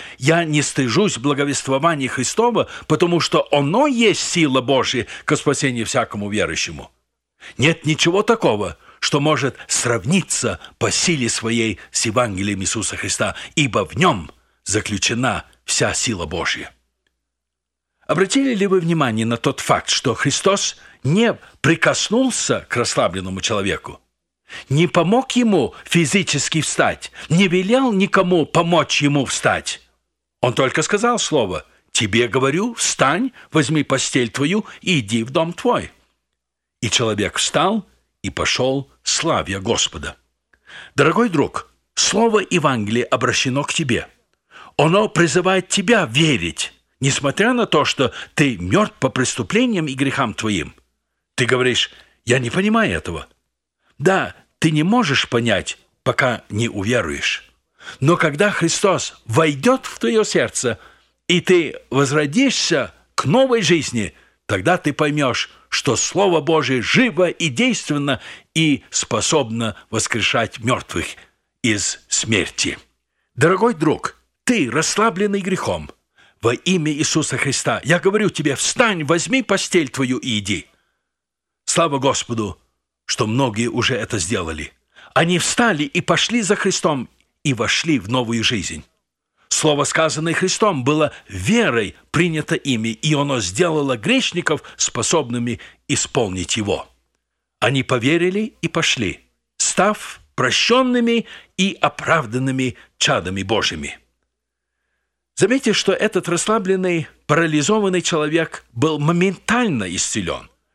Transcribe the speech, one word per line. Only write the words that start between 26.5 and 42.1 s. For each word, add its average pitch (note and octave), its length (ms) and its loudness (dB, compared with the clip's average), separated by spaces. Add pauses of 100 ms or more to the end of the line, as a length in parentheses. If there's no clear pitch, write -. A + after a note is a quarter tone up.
встать, A2+ 500 -2 (200)
не F#3 180 4
велел G#3+ 460 2
никому F#3 520 2
помочь E3+ 560 0
ему C#3+ 220 2
встать? - 580 -2 (600)
Он B2 120 2
только C3 280 0
сказал A3 380 0
слово: G2+ 460 -2 (280)
"Тебе A2+ 340 2
говорю, C#3+ 460 0
встань, F3 580 0 (220)
возьми D3+ 300 2
постель C3 460 0
твою E3+ 360 -2 (160)
и F3+ 180 2
иди A2+ 240 -2
в A#2 60 -8
дом E3 240 -2
твой". F#3+ 380 -2 (880)
И A2+ 80 -4
человек G#2 480 0
встал F#3+ 480 0 (360)
и - 80 -6
пошёл, C3 600 -2 (140)
славя G2 560 -2
Господа. F#2+ 580 -4 (800)
Дорогой F3 340 2
друг, C#3+ 420 -2 (220)
слово G#3+ 560 2